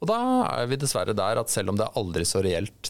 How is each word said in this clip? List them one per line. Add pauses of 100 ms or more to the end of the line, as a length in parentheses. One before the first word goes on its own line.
Og
da (400)
er
vi
dessverre
der
at
selv
om
det
er
aldri
så
reelt